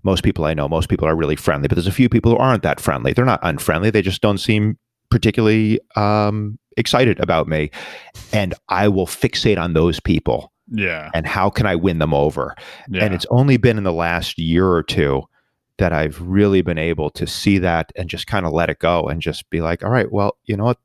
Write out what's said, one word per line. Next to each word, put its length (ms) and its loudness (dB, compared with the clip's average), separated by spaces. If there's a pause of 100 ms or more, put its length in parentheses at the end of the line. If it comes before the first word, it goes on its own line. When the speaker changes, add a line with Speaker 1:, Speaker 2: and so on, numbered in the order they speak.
Speaker 1:
Most 200 0
people 220 0
I 80 0
know, 160 -2
most 200 -2
people 180 0
are 80 2
really 200 0
friendly, 320 0
but 80 0
there's 120 0
a 40 0
few 180 4
people 220 2
who 60 4
aren't 260 2
that 160 -2
friendly. 340 -2
They're 120 2
not 160 2
unfriendly. 480 0
They 140 2
just 180 -4
don't 160 2
seem 400 0 (320)
particularly, 680 2 (160)
um, 640 0 (180)
excited 420 2
about 280 0
me. 240 -2 (600)
And 220 -2 (160)
I 180 2
will 200 2
fixate 520 0
on 140 -2
those 260 2
people. 540 -2 (180)
Speaker 2:
Yeah. 440 -6
Speaker 1:
And 100 -2
how 240 -2
can 160 0
I 100 0
win 220 0
them 160 0
over? 420 0 (340)
Speaker 2:
Yeah. 160 -2
Speaker 1:
And 100 0
it's 160 -6
only 260 4
been 220 2
in 40 -2
the 80 0
last 460 -4
year 300 2
or 160 2
two 400 0 (560)
that 140 2
I've 280 -2
really 400 2
been 160 -4
able 340 -2
to 140 -8
see 320 0
that 380 0
and 120 -8
just 200 -10
kinda 240 -2
let 180 0
it 100 -4
go 280 0
and 120 -6
just 300 -8
be 120 -4
like, 220 -4
"All 60 -4
right, 220 0
well, 340 -2
you 100 -4
know 100 -4
what? 200 -2